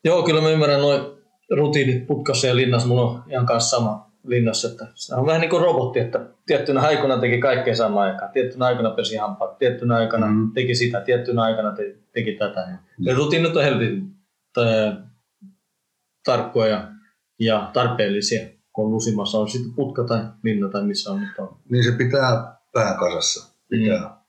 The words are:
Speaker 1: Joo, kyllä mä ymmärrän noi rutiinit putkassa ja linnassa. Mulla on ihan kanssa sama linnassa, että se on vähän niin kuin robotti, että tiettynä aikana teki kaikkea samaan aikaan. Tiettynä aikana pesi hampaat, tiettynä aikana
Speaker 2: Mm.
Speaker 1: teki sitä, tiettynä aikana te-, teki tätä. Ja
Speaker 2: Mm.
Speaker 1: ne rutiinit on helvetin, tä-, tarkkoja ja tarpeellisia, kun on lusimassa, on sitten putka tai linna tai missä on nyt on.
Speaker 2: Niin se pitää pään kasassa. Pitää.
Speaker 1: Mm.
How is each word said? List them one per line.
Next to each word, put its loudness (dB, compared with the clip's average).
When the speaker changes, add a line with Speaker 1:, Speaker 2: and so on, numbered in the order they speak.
Speaker 1:
Joo, 4
kyllä 2
mä 4
ymmärrän 4
noi 0
rutiinit 2
putkassa -2
ja 2
linnassa. 2
Mulla 4
on -12
ihan 0
kanssa 0
sama -4
linnassa, 0
että -10
se -10
on 0
vähän 2
niin 0
kuin 2
robotti, 2
että -2
tiettynä 0
aikana 2
teki 2
kaikkea 0
samaan 2
aikaan. -8
Tiettynä -2
aikana 2
pesi -4
hampaat, -6
tiettynä 0
aikana 0
Speaker 2:
Mm. 2
Speaker 1:
teki 0
sitä, -2
tiettynä 0
aikana -2
te-, -8
teki -4
tätä. -4
Ja -8
Speaker 2:
Mm. -4
Speaker 1:
ne 2
rutiinit 0
on 4
helvetin, -2
tä-, 0
tarkkoja 0
ja 0
tarpeellisia, 0
kun -2
on 0
lusimassa, -2
on 0
sitten -6
putka -4
tai 0
linna 0
tai -4
missä -4
on -4
nyt -10
on. -12
Speaker 2:
Niin 4
se 4
pitää 0
pään 0
kasassa. -4
Pitää. 2
Speaker 1:
Mm. -12